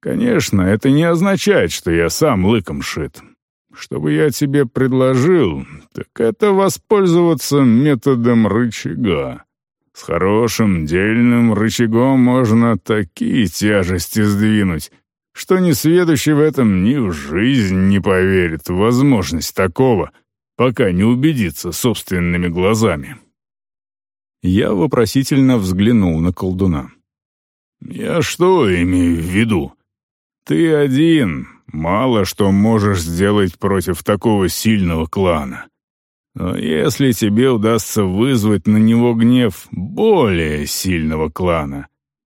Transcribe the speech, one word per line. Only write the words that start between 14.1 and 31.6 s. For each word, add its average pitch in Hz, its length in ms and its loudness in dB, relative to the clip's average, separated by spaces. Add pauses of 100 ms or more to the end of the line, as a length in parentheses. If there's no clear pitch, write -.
сдвинуть, 104 680 0 (400)
что - 260 -2
несведущий 165 760 2
в 147 80 2
этом 123 440 2
ни 127 120 2
в 110 160 -2
жизнь 95 760 0
не 98 100 2
поверит 92 720 0
в 90 80 -2
возможность 110 800 0
такого, 98 560 0 (440)
пока 123 360 0
не 90 100 0
убедится 123 680 0
собственными 87 720 -2
глазами». 90 720 -2 (1300)
Я 95 300 0
вопросительно 135 840 2
взглянул 92 640 2
на 85 120 0
колдуна. 92 600 -2 (880)
Я - 420 -6
что 165 500 2 (100)
имею 87 340 0
в 82 80 -4
виду? 92 480 -2 (720)
Ты 160 280 2
один, 143 760 2 (180)